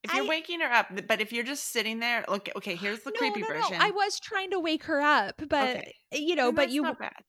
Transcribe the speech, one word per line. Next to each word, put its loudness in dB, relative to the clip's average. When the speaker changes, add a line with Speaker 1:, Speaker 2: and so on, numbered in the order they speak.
Speaker 1:
if -4
you're 2
Speaker 2:
I 2
Speaker 1:
waking -2
her 2
up, 4
th-, -8
but 4
if -2
you're 0
just -4
sitting -2
there, 0
look, -2
okay, -4
here's -4
the -8
Speaker 2:
No, -2
Speaker 1:
creepy 0
Speaker 2:
no, -2
no, 2
Speaker 1:
version. -4
Speaker 2:
I 4
was 0
trying -4
to 0
wake 0
her 0
up, 2
but, 2
Speaker 1:
Okay. -2
Speaker 2:
you 0
know, 4
Speaker 1:
Then 4
Speaker 2:
but 2
Speaker 1:
that's 4
Speaker 2:
you 0
Speaker 1:
not 2
Speaker 2:
w-, -2
Speaker 1:
bad. -10